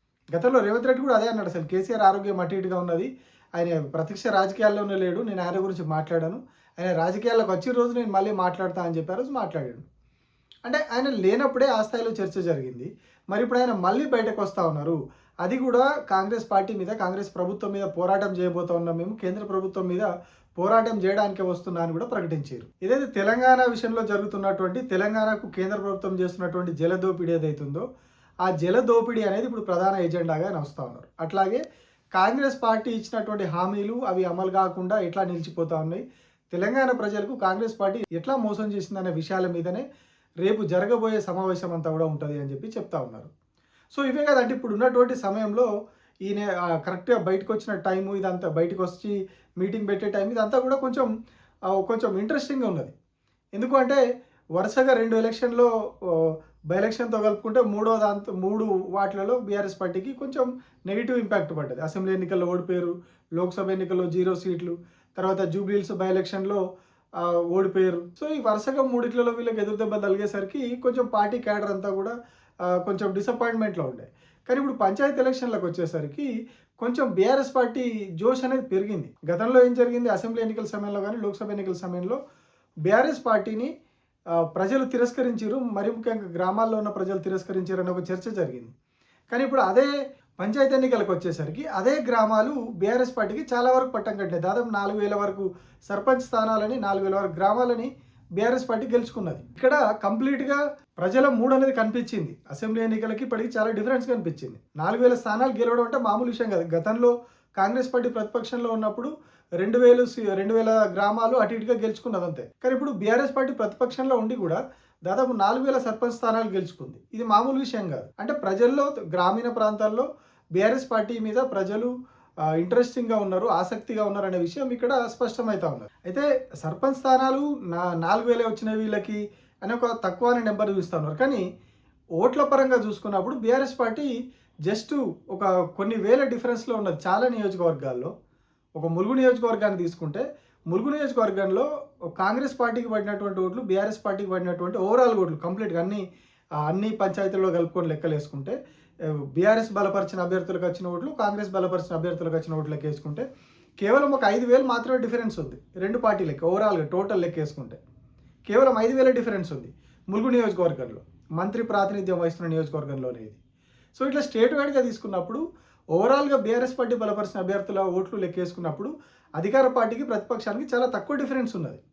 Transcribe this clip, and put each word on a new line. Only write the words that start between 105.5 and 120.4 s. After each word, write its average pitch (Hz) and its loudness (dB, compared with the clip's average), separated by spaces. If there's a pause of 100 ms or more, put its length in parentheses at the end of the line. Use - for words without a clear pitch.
గెలవడం 240 2
అంటే 233 -2
మామూలు 240 2
విషయం 226 -2
కాదు. 170 0
గతంలో 240 2 (360)
కాంగ్రెస్ 240 0
పార్టీ 247 2
ప్రతిపక్షంలో 233 -4
ఉన్నప్పుడు 226 -2 (360)
రెండు 208 2
వేలు 247 10
సి-, 214 -2
రెండు 196 0
వేల 220 4
గ్రామాలు 220 2
అటు 226 2
ఇటుగా 226 0
గెలుచుకున్నది 214 -2
అంతే. 127 -8 (120)
కానీ 254 2
ఇప్పుడు 285 -2
బీఆర్ఎస్ 226 2
పార్టీ 262 0
ప్రతిపక్షంలో 247 0
ఉండి 220 -2
కూడా 190 -2 (340)
దాదాపు 247 0
నాలుగు 220 2
వేల 262 2
సర్పంచ్ 240 -2
స్థానాలు 226 0
గెలుచుకుంది. 185 -6 (160)
ఇది 226 -4
మామూలు 240 4
విషయం 214 -4
కాదు. 120 -6 (100)
అంటే 240 -4
ప్రజల్లో, 269 2 (140)
గ్రామీణ 202 2
ప్రాంతాల్లో 214 0 (360)